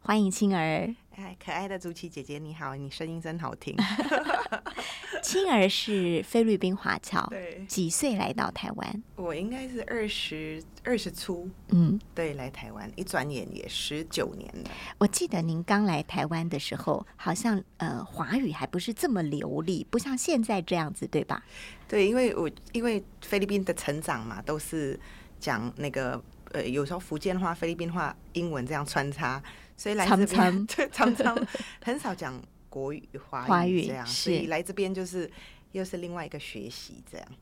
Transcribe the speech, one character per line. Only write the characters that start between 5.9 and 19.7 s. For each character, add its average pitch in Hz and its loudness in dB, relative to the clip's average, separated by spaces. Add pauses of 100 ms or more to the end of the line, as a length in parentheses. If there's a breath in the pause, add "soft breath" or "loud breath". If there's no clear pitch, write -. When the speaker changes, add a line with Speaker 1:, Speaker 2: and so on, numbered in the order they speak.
Speaker 1:
菲 233 4
律 214 6
宾 185 2
华 - 0
侨， - -2
Speaker 2:
对。 180 -10
Speaker 1:
几 175 2
岁 233 2
来 - 0
到 - 0
台 - -8
湾？ - -6 (140)
Speaker 2:
我 170 -4
应 180 -2
该 262 -6
是 247 -6
二 226 -2
十， 156 -4 (220)
二 247 4
十 185 -2
出， 180 -6 (220)
Speaker 1:
嗯。 175 8 (160)
Speaker 2:
对， 160 -2
来 135 -6
台 113 -12
湾， 107 -10
一 180 -6
转 143 0
眼 127 -4
也 - -8
十 - -4
九 160 -2
年 - -12 (160)
了。 - -10 (280 loud breath)
Speaker 1:
我 - 6
记 - 2
得 180 0
您 165 0
刚 208 4
来 156 2
台 151 2
湾 165 0
的 143 0
时 - -4
候， - 2 (120)
好 - 0
像， 202 2 (180)
呃， - -2
华 - -2
语 247 2
还 127 -4
不 - -2
是 226 -2
这 320 0
么 196 4
流 147 0
利， 165 0